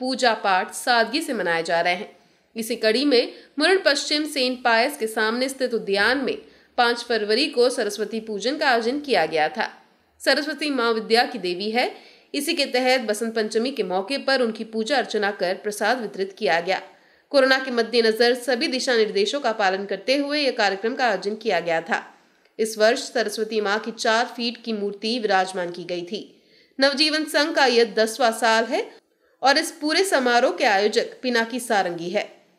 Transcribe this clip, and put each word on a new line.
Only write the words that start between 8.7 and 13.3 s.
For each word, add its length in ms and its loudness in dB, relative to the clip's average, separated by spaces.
आयोजन 300 0
किया 260 2
गया 220 0
था। 340 -8
सरस्वती 460 0
मां 220 0
विद्या 320 2
की 140 -6
देवी 320 -4
है। 240 0
इसी 200 -2
के 100 0
तहत 360 2
बसंत 340 -2